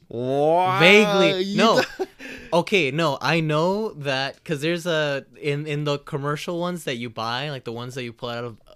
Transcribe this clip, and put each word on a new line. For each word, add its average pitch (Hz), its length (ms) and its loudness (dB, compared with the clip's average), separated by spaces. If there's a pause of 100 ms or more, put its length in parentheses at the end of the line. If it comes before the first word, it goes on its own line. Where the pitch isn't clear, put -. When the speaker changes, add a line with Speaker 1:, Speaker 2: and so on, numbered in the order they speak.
Speaker 1:
What? 151 720 2
Speaker 2:
Vaguely. 196 640 6
Speaker 1:
You 196 140 -2
Speaker 2:
No. 196 240 6 (160)
Speaker 1:
don't 381 160 -6
<laughs> - 400 -12
Speaker 2:
Okay, 170 380 2
no, 147 300 2
I 156 180 2
know 170 540 0
that, 139 500 -6
'cause 156 180 -4
there's 170 240 -2
a, 151 400 0 (140)
in, 147 280 -2
in 147 180 -4
the 143 140 0
commercial 147 600 -6
ones 175 240 -4
that 139 140 -4
you 120 120 -8
buy, 120 400 -4
like, 135 140 -10
the 120 80 -8
ones 123 240 -10
that 131 80 -8
you 120 80 -8
pull 120 180 -10
out 120 140 -6
of, 117 140 -10 (180)